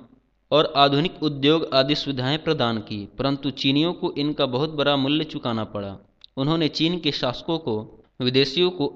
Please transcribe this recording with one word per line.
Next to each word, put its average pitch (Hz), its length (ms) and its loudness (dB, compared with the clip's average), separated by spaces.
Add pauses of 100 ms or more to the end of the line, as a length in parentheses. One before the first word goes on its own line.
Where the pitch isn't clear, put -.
(500)
और 147 260 4
आधुनिक 143 460 4
उद्योग 151 520 2
आदि 135 200 4
सुविधाएं 139 440 -2
प्रदान 131 400 0
की, 107 200 -8 (200)
परंतु 139 340 -2
चीनियों 147 400 2
को 170 220 -6
इनका 143 320 -2
बहुत 131 240 -2
बड़ा 143 260 0
मूल्य 143 280 0
चुकाना 120 420 -4
पड़ा। 98 300 -8 (400)
उन्होंने 151 340 0
चीन 165 300 0
के 147 120 0
शासकों 143 460 -4
को 110 460 -6 (160)
विदेशियों 139 500 2
को 147 260 -2